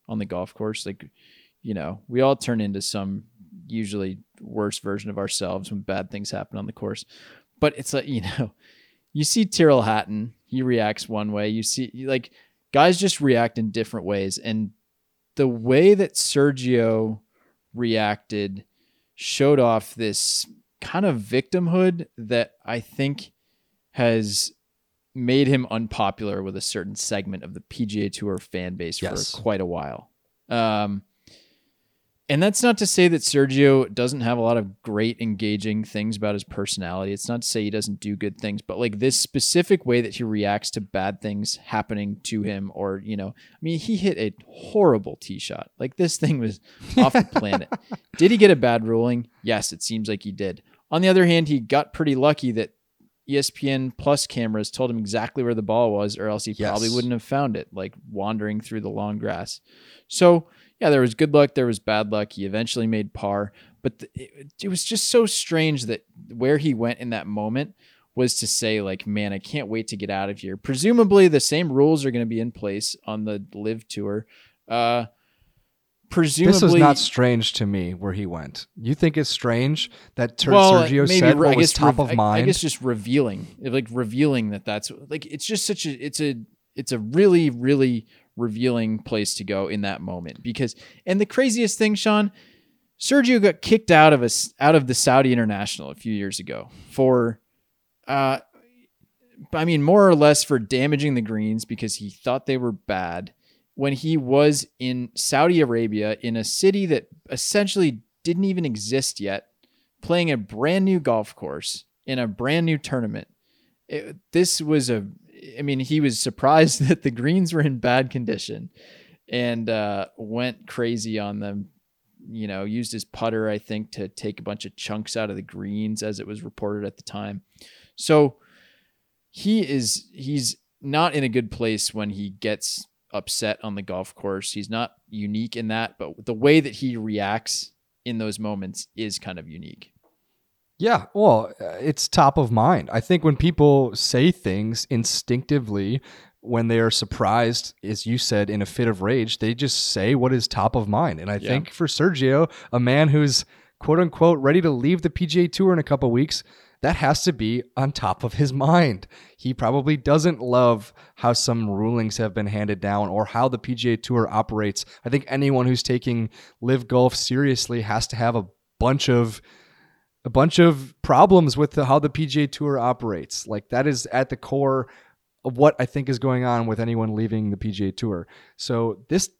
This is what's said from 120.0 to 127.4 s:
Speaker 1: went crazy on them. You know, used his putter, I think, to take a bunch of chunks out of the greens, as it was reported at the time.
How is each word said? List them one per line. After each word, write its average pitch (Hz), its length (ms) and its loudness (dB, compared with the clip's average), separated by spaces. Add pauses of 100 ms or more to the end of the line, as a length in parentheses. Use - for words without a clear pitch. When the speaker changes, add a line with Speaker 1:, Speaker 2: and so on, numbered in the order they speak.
Speaker 1:
went 117 500 -6
crazy 113 500 -4
on 104 220 -6
them. 101 300 -8 (600)
You 110 180 -10
know, 98 180 -8
used 110 260 -6
his 110 120 -10
putter, 110 460 -4
I 104 80 -2
think, 107 360 -10
to 98 140 -8
take - 320 -10
a - 40 -18
bunch 104 220 -10
of 98 100 -16
chunks 107 420 -8
out 107 140 -4
of 98 40 -8
the 98 60 -10
greens, 104 640 -8
as 107 160 -6
it - 80 -12
was 107 160 -12
reported 104 420 -8
at 98 100 -10
the - 60 -20
time. 101 400 -12 (540)